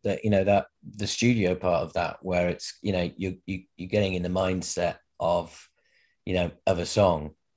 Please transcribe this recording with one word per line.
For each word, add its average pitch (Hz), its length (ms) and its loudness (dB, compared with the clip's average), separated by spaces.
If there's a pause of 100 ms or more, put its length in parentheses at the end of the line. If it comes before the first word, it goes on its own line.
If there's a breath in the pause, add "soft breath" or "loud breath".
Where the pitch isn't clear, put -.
that, 98 200 -2
you 107 60 2
know, 98 140 4
that 101 240 4 (160)
the 104 240 -8
studio 110 480 2
part 87 280 0
of 82 100 -8
that, 85 280 -4
where 90 280 0
it's, - 320 -8
you 101 100 -2
know, 90 260 0
you, 92 280 -6
you, 95 180 -8 (140)
you're 90 120 -10
getting 101 240 0
in 90 100 -4
the 90 60 -4
mindset 90 680 -2 (220)
of, 85 500 -4 (560)
you 95 100 -4
know, 87 160 0 (160)
of 90 120 2
a 87 60 -4
song, 82 460 2 (260)